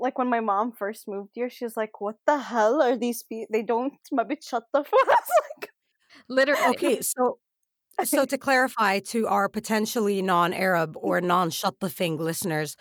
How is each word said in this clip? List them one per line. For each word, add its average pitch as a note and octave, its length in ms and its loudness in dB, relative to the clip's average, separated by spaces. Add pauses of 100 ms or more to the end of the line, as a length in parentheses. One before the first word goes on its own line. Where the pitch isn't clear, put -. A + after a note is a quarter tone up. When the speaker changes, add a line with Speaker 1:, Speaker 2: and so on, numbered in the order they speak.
Speaker 1:
like, C4 180 -4
when B3+ 100 0
my A#3+ 120 0
mom A3 320 0
first G#3+ 340 -8
moved G3+ 280 -10
here, A#3+ 160 -6
she - 140 -12
was A3+ 120 -8
like, G#3+ 240 -6
"What G#3+ 160 -6 (100)
the D4 120 4
hell A3+ 420 2
are B3+ 160 4
these A#3 260 -4
pe-, A3+ 280 -10
they A3 120 0
don't A#3+ 320 -2 (180)
mabit B3 360 -2
shatafa?" A#3 160 -4
<laughs> - 100 -4
I C#4+ 180 2
was - 360 4 (300)
like - 120 -14 (580)
Speaker 2:
Literally. C4+ 400 2
Speaker 3:
Okay, B3+ 320 0
so - 380 -2 (640)
so D4 200 2
to B3+ 140 -2
clarify B3+ 600 2 (120)
to A3+ 180 0
our G3 200 2
potentially G#3+ 760 -2
non-Arab F3 800 2
or F3+ 200 0
Speaker 1:
<laughs> - 0 -
Speaker 3:
non-Shattafing F3 960 0
listeners, D#3+ 640 -4